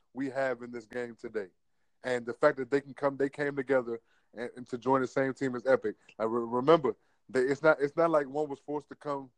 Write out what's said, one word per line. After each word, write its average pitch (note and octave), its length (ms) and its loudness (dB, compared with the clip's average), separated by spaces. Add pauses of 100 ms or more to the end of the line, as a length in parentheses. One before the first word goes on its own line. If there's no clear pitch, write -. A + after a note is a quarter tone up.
(120)
we C3+ 180 -4
have B2+ 320 -2
in A#2+ 100 -12
this A#2 140 -12
game A#2+ 320 -8
today. A2 280 -8 (560)
And B2 240 -4
the A#2 80 -4
fact D3+ 220 2
that C3 160 -6
they C#3+ 80 4
can C#3 120 -12
come, C#3 240 -2
they C3+ 120 0
came C#3+ 260 -6
together B2+ 460 0 (360)
and, A#2 200 -8
and B2 140 -14
to C3+ 60 -6
join C3 240 2
the B2+ 60 0
same C3 260 0
team C3 220 -4
is B2 120 -6
epic. A#2+ 280 4 (240)
Like, A2 100 0
re-, A#2 160 0
remember, B2+ 520 4 (340)
they, B2+ 100 0
it's C3+ 220 0
not, D#3 180 6
it's C#3+ 160 -2
not E3 140 4
like D3 180 2
one D3 200 -4
was C#3 180 -10
forced D3 220 -6
to - 80 -16
come C#3 420 -8